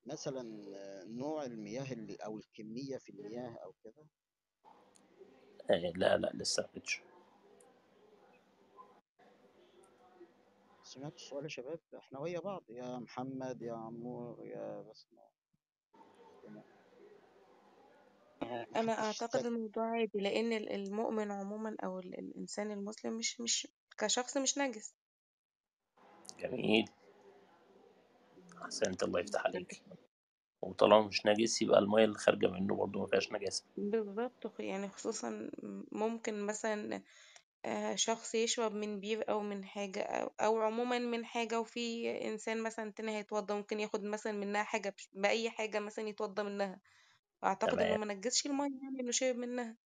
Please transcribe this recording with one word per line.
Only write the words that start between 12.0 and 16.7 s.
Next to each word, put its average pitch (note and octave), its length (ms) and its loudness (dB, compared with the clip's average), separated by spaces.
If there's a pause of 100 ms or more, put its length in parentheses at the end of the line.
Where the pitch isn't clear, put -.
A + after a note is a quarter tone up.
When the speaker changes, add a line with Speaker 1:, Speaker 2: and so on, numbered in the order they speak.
Speaker 1:
ويا E3+ 200 -2
بعض F#3 300 -6
يا B2 300 -6
محمد B2+ 600 -6
يا A#2 120 -4
عمور A#2 720 -8
يا G#2+ 360 -8
بسمة. G#2+ 420 -20 (3250)